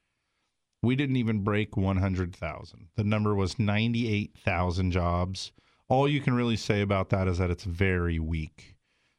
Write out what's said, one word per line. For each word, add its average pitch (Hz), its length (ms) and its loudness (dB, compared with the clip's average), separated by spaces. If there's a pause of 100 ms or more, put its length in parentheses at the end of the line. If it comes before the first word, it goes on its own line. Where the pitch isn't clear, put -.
(800)
We 120 140 2
didn't 131 220 0
even 110 260 0
break 104 340 0
one 95 200 2
hundred 92 380 -2
thousand. - 600 -12
The 110 80 0
number 107 320 0
was 95 240 -2
ninety-eight 107 840 0
thousand 90 460 0
jobs. 90 600 0 (360)
All 135 200 2
you 147 120 0
can 131 140 0
really 120 240 0
say 104 240 0
about 98 300 0
that 95 160 2
is 90 100 0
that 90 140 2
it's - 140 -6
very 87 520 0
weak. 80 600 -6 (420)